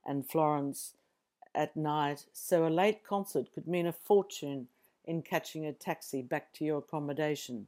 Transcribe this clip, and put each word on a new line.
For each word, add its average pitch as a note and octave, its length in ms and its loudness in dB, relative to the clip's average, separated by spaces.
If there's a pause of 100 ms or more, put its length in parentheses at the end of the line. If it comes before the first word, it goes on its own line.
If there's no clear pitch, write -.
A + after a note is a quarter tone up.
and C#3 240 -4
Florence D3 640 0 (600)
at D3+ 240 -2
night, D3 560 0
so E3 320 4
a D#3+ 40 4
late G3 380 4
concert G3 460 -2
could E3 140 -8
mean F3 180 2
a E3 80 0
fortune D3 760 2 (360)
in E3 200 -2
catching D#3 420 -4
a D3+ 80 -4
taxi - 480 -6
back C#3+ 320 -6
to - 100 -6
your D3+ 140 0
accommodation. D3 920 -4